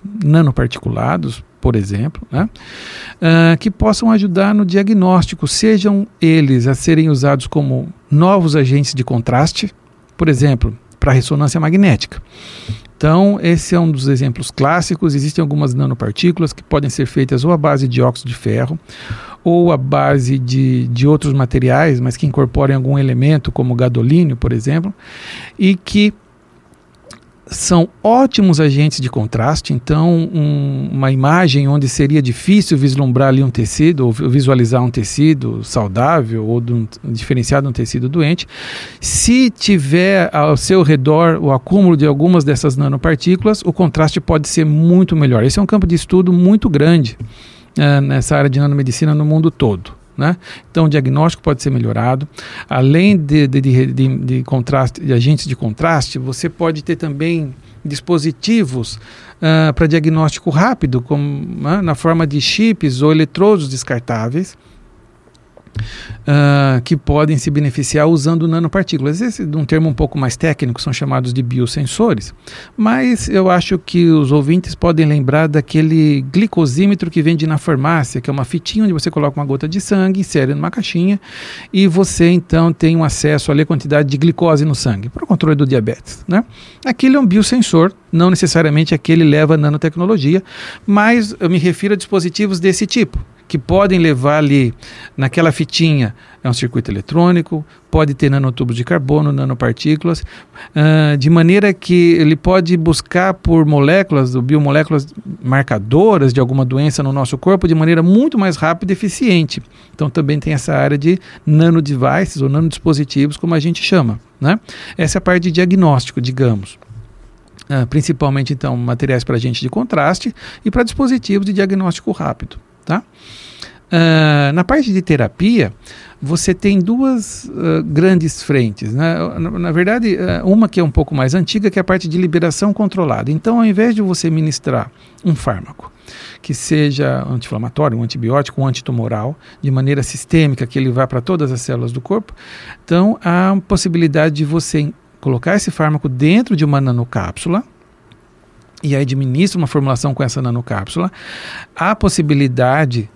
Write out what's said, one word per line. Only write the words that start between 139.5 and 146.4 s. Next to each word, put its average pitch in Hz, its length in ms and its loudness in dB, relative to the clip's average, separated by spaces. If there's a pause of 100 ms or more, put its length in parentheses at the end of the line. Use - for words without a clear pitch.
de 139 120 -2
maneira 135 320 0
sistêmica, 143 640 -2
que 139 100 -6
ele 131 120 0
vá 120 180 0
pra 127 120 -4
todas 151 300 -2
as 127 100 -6
células 120 300 -6
do 127 100 -8
corpo, 202 320 -6 (520)
então 185 400 2
há 180 260 2
a 196 100 2
possibilidade 165 760 0
de 156 80 -2
você 151 480 -2 (280)
colocar 135 360 -2
esse - 160 -4
fármaco 151 360 -2
dentro 160 460 0